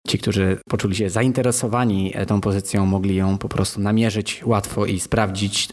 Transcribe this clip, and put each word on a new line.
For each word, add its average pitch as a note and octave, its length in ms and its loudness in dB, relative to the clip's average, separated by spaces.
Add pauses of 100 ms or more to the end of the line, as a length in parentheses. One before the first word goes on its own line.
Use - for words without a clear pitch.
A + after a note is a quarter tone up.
ci, - 100 0
którzy F#2+ 400 0 (100)
poczuli G2+ 280 -2
się G2+ 140 0
zainteresowani, A#2 1040 0
e, G2+ 120 -2
tą G#2 140 2
pozycją, G2 460 0
mogli F#2+ 300 2
ją F#2+ 220 2
po - 100 -6
prostu - 320 -2
namierzyć G#2+ 680 0
łatwo G#2 400 0
i F#2+ 140 -2
sprawdzić, G2+ 720 -2